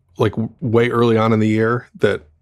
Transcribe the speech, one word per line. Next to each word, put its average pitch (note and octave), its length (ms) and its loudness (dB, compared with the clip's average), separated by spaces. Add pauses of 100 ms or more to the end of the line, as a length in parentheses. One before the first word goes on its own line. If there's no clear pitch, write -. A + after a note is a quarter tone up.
(180)
like, A2 160 0
w-, A2 160 -6 (120)
way A#2 280 0
early A#2 280 2
on A2+ 140 2
in A2 80 2
the G#2+ 80 0
year A2 400 -2 (120)
that G2+ 240 -2 (180)